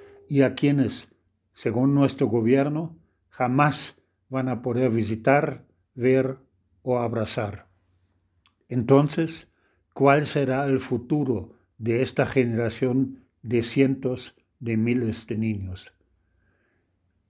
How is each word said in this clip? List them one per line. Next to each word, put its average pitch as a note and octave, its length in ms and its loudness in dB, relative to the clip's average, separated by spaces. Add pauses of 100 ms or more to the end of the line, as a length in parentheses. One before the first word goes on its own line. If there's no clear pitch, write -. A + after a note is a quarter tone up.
(280)
y C3+ 140 2
a C3 120 2
quienes, C#3+ 540 0 (440)
según B2+ 420 0
nuestro C#3 340 2
gobierno, C3+ 680 0 (320)
jamás C3+ 680 0 (320)
van C3 200 -4
a A#2 140 -6
poder B2+ 280 0
visitar, A2+ 720 0 (300)
ver C3 440 0 (440)
o B2 160 0
abrazar? A2+ 720 -4 (1000)
Entonces, C#3+ 800 2 (460)
¿cuál C#3 320 4
será C3+ 400 -2
el C3+ 140 0
futuro B2 760 -4 (240)
de A#2 240 0
esta B2+ 240 0
generación B2 920 0 (220)
de A#2 200 0
cientos C3+ 720 0 (240)
de A#2 180 -4
miles A2+ 520 0
de A2 100 -4
niños? G2 560 -6 (1400)